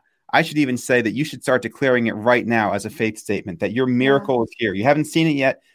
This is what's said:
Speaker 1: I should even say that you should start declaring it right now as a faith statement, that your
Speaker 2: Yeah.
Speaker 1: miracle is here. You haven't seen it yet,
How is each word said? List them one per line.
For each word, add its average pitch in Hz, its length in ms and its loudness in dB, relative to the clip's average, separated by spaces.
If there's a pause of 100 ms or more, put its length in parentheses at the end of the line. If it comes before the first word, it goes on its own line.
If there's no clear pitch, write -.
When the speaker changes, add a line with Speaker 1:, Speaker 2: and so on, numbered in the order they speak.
(320)
Speaker 1:
I 147 100 4
should 160 160 -6
even 127 200 0
say 123 240 0
that 113 120 -2
you 131 100 -4
should 139 200 -12
start 127 180 0
declaring 120 460 0
it 104 60 -2
right 107 320 2
now 107 280 0
as 101 120 -4
a 107 40 -10
faith 110 280 -4
statement, 92 420 -6
that 101 140 -4
your 127 140 0
Speaker 2:
Yeah. 123 80 0
Speaker 1:
miracle 135 480 2
is 110 140 -6
here. 110 160 -2
You 98 100 -4
haven't 147 220 4
seen 165 220 0
it 151 80 0
yet, 135 260 0 (140)